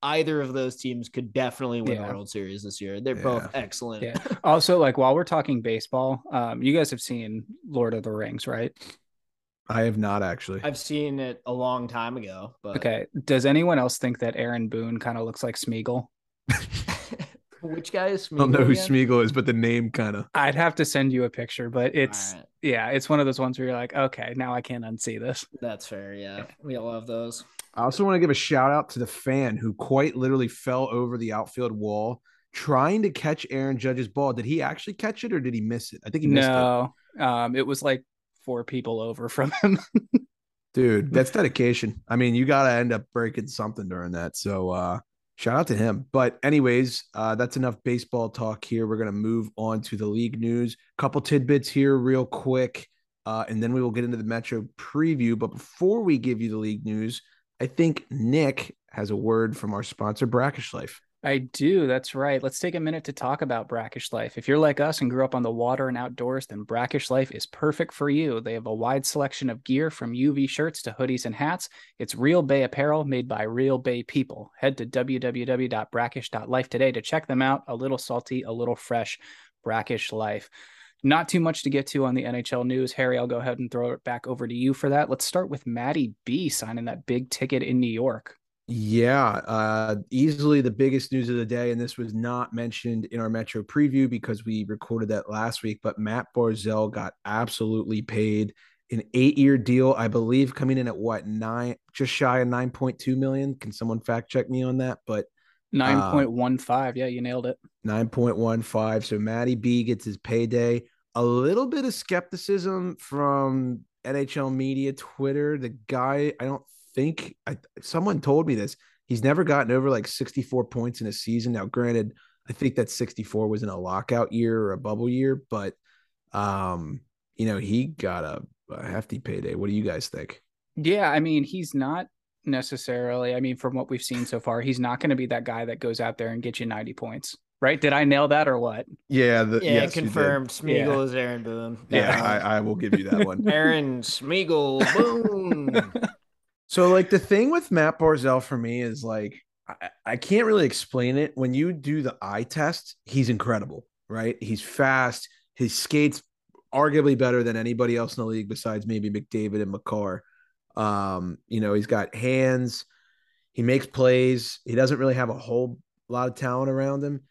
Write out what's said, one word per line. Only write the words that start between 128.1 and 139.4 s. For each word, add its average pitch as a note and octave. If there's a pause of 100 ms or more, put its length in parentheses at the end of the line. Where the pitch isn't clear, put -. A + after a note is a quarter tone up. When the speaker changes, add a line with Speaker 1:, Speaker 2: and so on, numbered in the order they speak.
Speaker 3:
a, D2 (280)
a -
hefty -
payday. F2
What F#2+
do G2+
you G#2+
guys E2+
think? - (320)
Speaker 2:
Yeah, F3
I D3+
mean, D#3
he's E3+
not D3 (360)
necessarily, B2
I B2+
mean, B2+
from B2+
what B2+
we've B2+
seen B2
so A#2
far, A#2
he's B2+
not B2
gonna D3
be B2+
that A#2
guy A#2
that A#2
goes A#2
out A2+
there A2+
and A2+
gets A#2
you A#2
ninety A2
points, A#2 (240)
right? C3+
Did C#3+
I C#3+
nail C#3+
that D3
or B2+
what? A#2 (220)
Speaker 3:
Yeah, A#2+